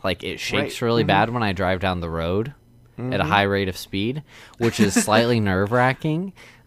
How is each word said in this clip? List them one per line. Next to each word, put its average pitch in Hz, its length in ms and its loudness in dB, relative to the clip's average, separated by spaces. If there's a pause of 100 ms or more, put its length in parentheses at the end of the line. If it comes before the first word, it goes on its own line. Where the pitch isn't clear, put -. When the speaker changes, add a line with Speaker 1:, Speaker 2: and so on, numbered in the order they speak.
Speaker 1:
Like, 92 200 -4
it 90 160 -8
shakes - 420 -4
Speaker 2:
Right. 127 40 -2
Speaker 1:
really 117 180 2
Speaker 2:
Mm-hmm. 98 40 0
Speaker 1:
bad 101 240 4
when 120 120 -2
I 101 100 0
drive 92 260 0
down 92 200 -2
the 85 100 -6
road 87 440 -2 (440)
at 113 60 -10
a 123 200 -2
Speaker 2:
Mm-hmm. - 80 0
Speaker 1:
high 101 120 4
rate 98 260 2
of 92 80 -8
speed, 117 460 -4 (340)
which 117 220 0
is 104 140 4
Speaker 2:
<laughs> 233 100 2
Speaker 1:
slightly 117 360 4
nerve-wracking. 123 960 0 (340)